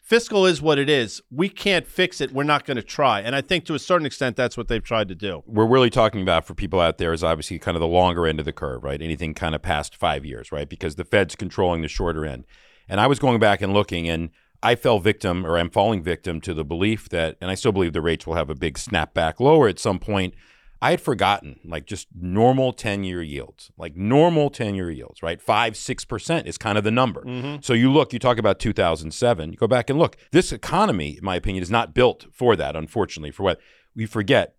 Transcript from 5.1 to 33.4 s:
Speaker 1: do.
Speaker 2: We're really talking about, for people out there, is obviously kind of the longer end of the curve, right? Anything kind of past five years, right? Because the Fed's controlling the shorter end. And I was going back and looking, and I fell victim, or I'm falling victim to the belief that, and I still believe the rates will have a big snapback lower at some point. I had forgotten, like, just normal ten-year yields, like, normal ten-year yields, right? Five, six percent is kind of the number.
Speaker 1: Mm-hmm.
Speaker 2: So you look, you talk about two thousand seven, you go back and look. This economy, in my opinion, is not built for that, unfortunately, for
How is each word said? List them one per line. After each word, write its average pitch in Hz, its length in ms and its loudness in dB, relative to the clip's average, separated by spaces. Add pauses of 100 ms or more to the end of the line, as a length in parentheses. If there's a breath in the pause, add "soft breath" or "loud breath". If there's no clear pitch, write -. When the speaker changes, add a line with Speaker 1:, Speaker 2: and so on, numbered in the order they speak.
Speaker 1:
do. 87 320 -8
Speaker 2:
We're 110 200 4
really 123 240 6
talking 110 320 2
about, 87 240 2
for 92 80 -14
people 90 260 -2
out 82 160 4
there, 85 160 0
is 80 100 -4
obviously 82 360 -2
kind 87 180 -4
of 82 60 -2
the 82 40 0
longer 87 400 2
end 78 120 0
of 76 80 -6
the 78 60 -4
curve, 65 300 -8
right? 71 200 -6
Anything 80 320 -6
kind 80 200 -4
of 76 60 -4
past 76 340 -4
five 71 300 -2
years, 64 280 -12
right? 73 180 -8
Because 80 240 -8
the 90 100 -8
Fed's 98 320 0
controlling 87 460 -2
the 78 60 -6
shorter 80 360 -4
end. 67 220 -10 (420 soft breath)
And 98 100 -2
I 113 100 4
was 139 100 2
going 123 220 2
back 101 200 4
and 98 140 0
looking, 90 340 0
and 82 220 -2 (320)
I 120 140 4
fell 117 240 2
victim, 92 440 0
or 82 140 0
I'm 85 120 0
falling 104 320 0
victim 82 400 -6
to 90 120 -6
the 78 100 -4
belief 92 460 -2
that, 80 300 -2
and 90 100 -6
I 95 60 -2
still - 160 0
believe 92 200 0
the 82 80 -2
rates 80 260 -2
will 82 80 -6
have 80 140 -2
a 78 60 -8
big 73 240 -6
snapback 80 600 -2
lower 139 300 4
at 90 100 -2
some 95 200 -2
point. 95 360 -4 (460 soft breath)
I 127 100 2
had - 100 0
forgotten, 98 640 -2
like, 80 220 -10
just - 280 -12
normal 117 580 2
ten-year 98 500 -6
yields, 71 560 -12
like, 80 180 -12
normal 147 540 4
ten-year 98 400 -6
yields, - 320 -14
right? 85 180 -6
Five, 113 360 0
six - 280 -8
percent 147 420 -4
is - 120 -10
kind 104 180 -2
of 104 80 0
the 110 60 0
number. 117 320 0
Speaker 1:
Mm-hmm. 127 400 -10
Speaker 2:
So - 100 -2
you 120 180 6
look, 139 220 4
you 120 60 -6
talk 123 200 2
about 104 200 2
two 113 160 -2
thousand 80 380 0
seven, 85 400 0
you - 40 -14
go 117 100 0
back 117 220 0
and 139 100 0
look. 156 180 2 (160 soft breath)
This 147 200 4
economy, 127 680 -2
in - 60 -12
my 95 120 -2
opinion, 95 260 -4
is 87 80 -8
not 110 240 0
built 123 380 2
for 117 240 4
that, 76 200 -4
unfortunately, 78 540 -4
for 82 120 -10